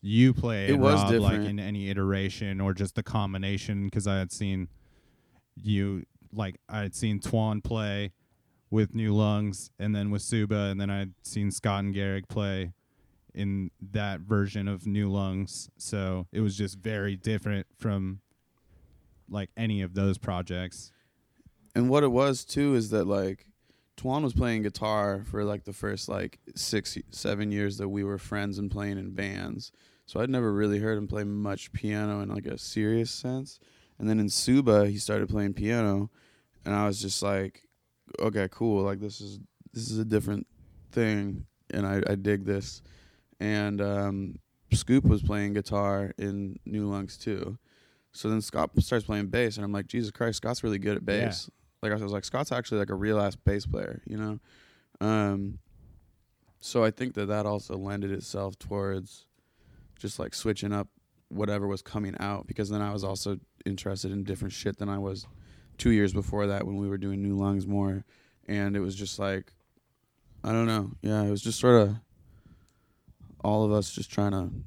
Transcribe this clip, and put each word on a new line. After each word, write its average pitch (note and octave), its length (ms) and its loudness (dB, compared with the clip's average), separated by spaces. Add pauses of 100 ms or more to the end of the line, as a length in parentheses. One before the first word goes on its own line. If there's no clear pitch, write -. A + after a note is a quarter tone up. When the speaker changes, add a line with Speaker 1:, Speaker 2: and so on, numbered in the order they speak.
Speaker 1:
you A#2 320 8
play G#2+ 340 -2
Speaker 2:
It C3+ 60 6
Speaker 1:
and C#3 80 4
Speaker 2:
was C3+ 200 8
Speaker 1:
Rob, G2+ 200 6
like, G2+ 120 2
Speaker 2:
different. G#2 160 0
Speaker 1:
in G#2 100 -2
any G2 300 -2
iteration G2 720 0
or G2 120 2
just G2 220 -2
the - 80 -2
combination, G2 880 -2
'cause G2+ 180 -2
I G2 120 2
had F#2 120 -4
seen F#2+ 380 -4 (840)
you, G2 480 0 (280)
like, G2+ 280 -4 (100)
I G#2+ 120 -4
had G2+ 120 -4
seen G#2+ 260 0
Twan A2 420 0
play G2+ 520 -2 (560)
with G#2+ 240 4
New A2 200 2
Lungs G#2 680 2
and G#2 160 0
then G2+ 160 0
with G2+ 100 -2
Suba, G#2 480 0
and G2 100 -2
then G2+ 100 -2
I'd G2 240 -4 (100)
seen G2+ 280 -2
Scott G2+ 320 0
and G2+ 100 -2
Garrick G2 340 -4
play F#2+ 460 -2 (600)
in G2 380 -4 (100)
that G2 400 -4
version G2+ 460 0
of G2 180 -4
New G2+ 240 2
Lungs. G2 680 -2
So F#2 540 -2
it G#2+ 100 0
was G2+ 140 2
just G2 240 -4
very G2+ 360 -2
different G2+ 500 -2 (120)
from, G2 440 -2 (1080)
like, G2 280 -4
any G#2+ 240 0
of F2+ 120 -4
those G2 240 2
projects. F2+ 720 -6 (840)
Speaker 2:
And A#2+ 160 4
what C#3+ 140 6
it C3+ 80 4
was, C3 340 2
too, C#3+ 300 2
is A2+ 160 2
that, G#2 140 4
like, F#2+ 420 -2 (480)
Twan C3+ 280 -2
was B2+ 100 -2
playing A#2 300 2
guitar G#2 600 0
for, G#2 200 -4
like, G#2 200 -4
the G2+ 100 -12
first, G2+ 340 -6
like, - 320 -6 (160)
six, - 420 -2 (120)
seven G#2 420 -4
years G2+ 260 -2
that G2+ 120 -4
we G2+ 140 -2
were G2 140 -2
friends G2+ 420 -4
and G2+ 100 -4
playing G2+ 280 -4
in F#2+ 140 -8
bands. F#2+ 600 -6 (340)
So - 140 -6
I'd B2 100 0
never A#2+ 240 2
really G#2 260 2
heard G#2+ 180 0
him G#2 100 -4
play G#2 160 -4
much G2+ 500 -4
piano G#2 480 -2
in, G2+ 80 -4
like, G2+ 160 -4
a - 120 -6
serious A2+ 540 0
sense. C3 480 -6 (400)
And G#2+ 100 0
then A2 100 4
in G#2 100 2
Suba, A2+ 600 6
he G2+ 80 -2
started G2+ 320 -2
playing G2+ 240 0
piano, G#2 560 2 (560)
and G2+ 100 0
I G#2 120 2
was G2+ 140 -2
just G2 220 -4
like, G2 440 -2 (520)
"Okay, G#2 300 0
cool. G#2+ 340 2
Like, G2 160 -2
this G#2 200 -8
is, G2+ 200 -12 (340)
this A2+ 180 -8
is A2 60 -2
a A2 80 0
different G#2+ 420 2 (440)
thing, G#2 540 0 (260)
and G2+ 140 0
I, G2 220 2
I G2+ 80 2
dig G2 300 0
this." G2 360 -4 (580)
And, G#2 420 0
um, G2+ 580 -2 (320)
Scoop - 320 4
was - 200 8
playing G2+ 300 0
guitar G2+ 640 0
in G2+ 480 -4
New G#2 220 -2
Lungs, G2 300 -4
too. G2+ 400 -4 (560)
So - 160 -4
then A2 120 2
Scott - 300 -2 (100)
starts A2+ 240 2
playing G#2 220 -2
bass, A2+ 300 0
and G2+ 80 -4
I'm G2 60 -2
like, G2+ 160 -2
"Jesus A2+ 240 -2
Christ, A#2 260 -2
Scott's - 260 -4
really G#2+ 160 0
good G#2 180 0
at - 60 -6
Speaker 1:
Yeah. G#2 220 2
Speaker 2:
bass." F#2+ 240 -6 (320)
Like, G#2+ 100 0
I G#2 40 2
was G#2 180 -4
like, G2+ 120 -4
"Scott's - 260 -4
actually, A#2+ 280 0
like, G2+ 100 0
a G2+ 60 0
real-ass G2+ 400 2
bass G2+ 300 0
player," - 420 -4
you G#2+ 100 -8
know? G#2+ 220 -4 (600)
Um, G#2 580 2 (1000)
so - 240 2
I A2 80 6
think B2+ 240 -4
that G2+ 120 -2
that G#2 180 0
also G#2 320 -4
lended G2 340 -4
itself G2 460 -6
towards G2 680 -6 (720)
just, - 200 -8
like, - 140 -6
switching G#2 380 -2
up G2+ 160 -2 (420)
whatever G2+ 380 -2
was F#2+ 140 -4
coming G#2 380 -6
out, G2+ 280 -4
because G#2 220 -4
then G#2 120 -2
I G2+ 120 -2
was G2+ 100 -4
also G2 360 -4 (260)
interested F#2+ 460 -4
in G2 120 -4
different G2 300 -6
shit - 240 -4
than G2+ 120 -4
I G2+ 80 -2
was G2 300 -6 (500)
two - 140 2
years G2+ 220 6
before G2+ 340 -2
that G2 180 -2
when G2 120 -4
we G2+ 100 -2
were G2 100 -2
doing G2 240 -2
New G2 140 0
Lungs G2 320 2
more. G2 380 0 (420)
And G2+ 280 0
it G2+ 40 0
was F#2+ 160 -2
just G2 240 -8
like, G2 340 -4 (920)
I G#2+ 100 0
don't A2+ 140 4
know. A2 240 0 (100)
Yeah, G#2+ 220 2
it G#2 60 2
was G2+ 120 -2
just A2+ 180 -4
sorta A2+ 420 8 (1400)
all G#2+ 200 4
of G#2 80 4
us G#2 200 2
just - 200 -8
trying G2+ 200 2
to F#2+ 200 -2 (160)